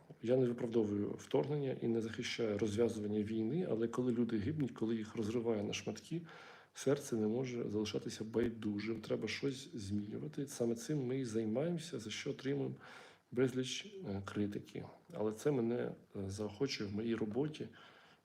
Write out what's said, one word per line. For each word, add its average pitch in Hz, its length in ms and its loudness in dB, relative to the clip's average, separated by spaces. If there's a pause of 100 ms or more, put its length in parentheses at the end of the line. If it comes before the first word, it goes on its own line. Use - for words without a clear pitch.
(220)
Я 120 140 4
не 131 100 6
виправдовую 110 640 2
вторгнення 139 720 0
і - 40 2
не 113 140 4
захищаю 113 580 0
розв'язування 107 640 2
війни, 110 480 2
але 113 180 2
коли 127 240 2
люди 113 260 2
гибнуть, 135 340 0
коли 113 240 0
їх 107 200 -4
розриває 113 460 2
на - 100 -2
шматки, - 500 -4 (520)
серце 135 420 2
не 107 100 4
може 120 440 0
залишатися 107 540 -2
байдужим. 110 760 0
Треба 117 280 -2
щось 135 460 -2
змінювати. 107 720 -4
Саме 117 280 0
цим 135 320 -2
ми 131 120 0
і 131 60 0
займаємося, 123 720 0
за 107 120 -8
що - 200 -4
отримуємо 135 440 -2 (560)
безліч, 127 560 2
е, 98 380 -4
критики. - 600 -2 (280)
Але 107 200 0
це 147 180 2
мене, 120 260 4 (400)
е, 95 140 -2
заохочує 107 600 -2
в 104 40 -6
моїй 113 200 2
роботі. 110 540 -2 (560)